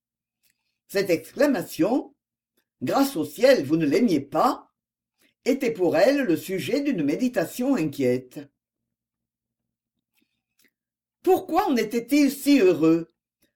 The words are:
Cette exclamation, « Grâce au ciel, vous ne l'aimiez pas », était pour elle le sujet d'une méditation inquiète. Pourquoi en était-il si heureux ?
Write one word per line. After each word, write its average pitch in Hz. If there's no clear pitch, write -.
Cette 190
exclamation, « 214
Grâce 226
au 156
ciel, 233
vous 147
ne 165
l'aimiez 190
pas », -
était 240
pour 170
elle 262
le 180
sujet 185
d'une 254
méditation 240
inquiète. 131
Pourquoi 359
en 294
était-il 247
si 285
heureux ? 165